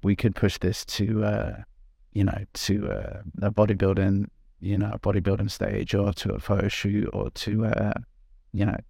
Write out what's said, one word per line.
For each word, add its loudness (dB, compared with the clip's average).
We 4
could 2
push 2
this -2
to, 0
uh, -2
you 2
know, 0
to, -2
uh, -6
a 2
bodybuilding, 4
you -2
know, 0
a -6
bodybuilding 0
stage, -2
or 2
to -4
a -4
photo 0
shoot, 0
or -4
to, -2
uh, 0
you 0
know 0